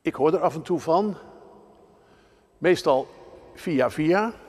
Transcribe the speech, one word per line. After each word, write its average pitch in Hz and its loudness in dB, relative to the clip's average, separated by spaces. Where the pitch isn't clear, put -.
Ik - -6
hoor 156 2
er 175 0
af 156 0
en 165 -8
toe 170 -4
van. 180 0
Meestal 156 2
via 127 -2
via. 190 0